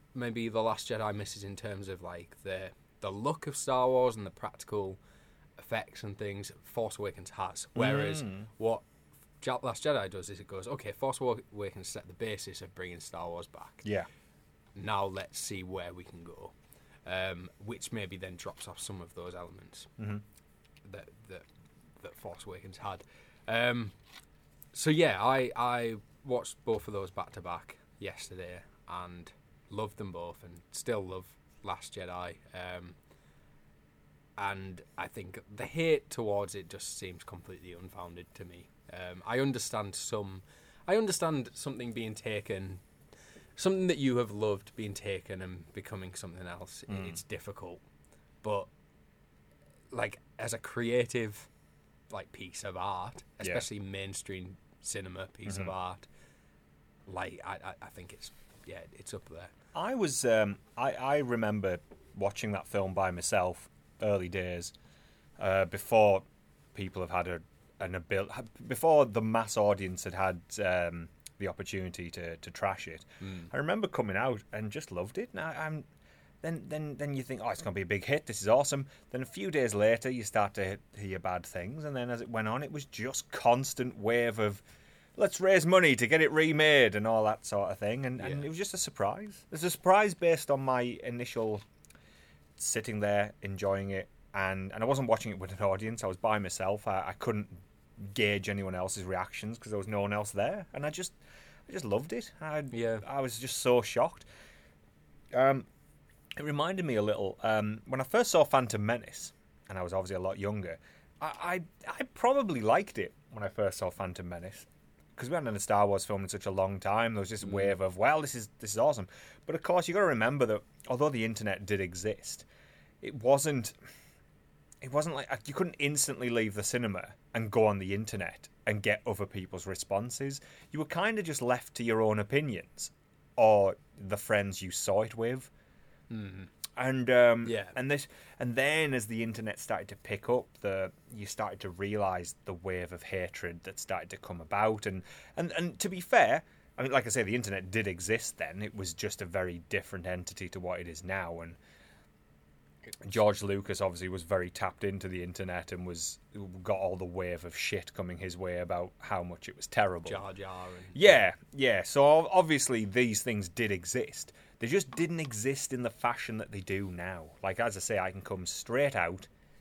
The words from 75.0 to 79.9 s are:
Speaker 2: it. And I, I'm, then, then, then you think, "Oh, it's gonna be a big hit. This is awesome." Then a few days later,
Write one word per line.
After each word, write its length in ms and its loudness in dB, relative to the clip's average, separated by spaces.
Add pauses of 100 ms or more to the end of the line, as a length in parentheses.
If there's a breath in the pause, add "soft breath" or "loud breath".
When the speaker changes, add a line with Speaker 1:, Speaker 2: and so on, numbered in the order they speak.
Speaker 2:
it. 140 -6
And 100 -10
I, 120 -6 (120)
I'm, 180 -6 (580 soft breath)
then, 260 -6
then, 300 -6
then 160 -4
you 100 -2
think, 200 -8
"Oh, 60 -2
it's 120 -4
gonna 120 -4
be 80 0
a 40 -2
big 200 0
hit. 200 2
This 160 -6
is 60 -4
awesome." 380 6 (240 loud breath)
Then 120 -4
a 40 -6
few 260 -6
days 220 4
later, 360 6